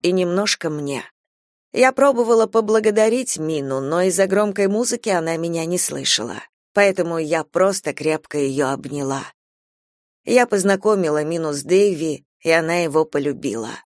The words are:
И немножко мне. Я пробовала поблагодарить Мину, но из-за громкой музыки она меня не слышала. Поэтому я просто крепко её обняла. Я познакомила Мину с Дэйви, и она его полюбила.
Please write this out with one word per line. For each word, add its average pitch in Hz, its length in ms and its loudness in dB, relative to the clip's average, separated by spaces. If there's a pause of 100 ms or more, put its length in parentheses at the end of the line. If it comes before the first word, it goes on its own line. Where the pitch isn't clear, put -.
И 175 100 2
немножко 185 580 -2
мне. 143 360 -6 (680)
Я 262 200 4
пробовала 240 560 4
поблагодарить 220 880 2
Мину, 147 420 -4
но 156 220 -2
из-за 190 240 2
громкой 196 420 0
музыки 226 420 -2
она 165 280 0
меня 165 280 -4
не 175 120 -2
слышала. 139 640 -4 (320)
Поэтому 185 460 2
я 160 240 -2
просто 185 500 0
крепко 156 460 -4
её 135 300 0
обняла. 135 540 -6 (1040)
Я 240 220 4
познакомила 190 760 0
Мину 160 300 -4
с 143 100 -8
Дэйви, 165 640 0 (160)
и 160 80 -2
она 165 280 2
его 156 280 0
полюбила. 127 680 -4 (180)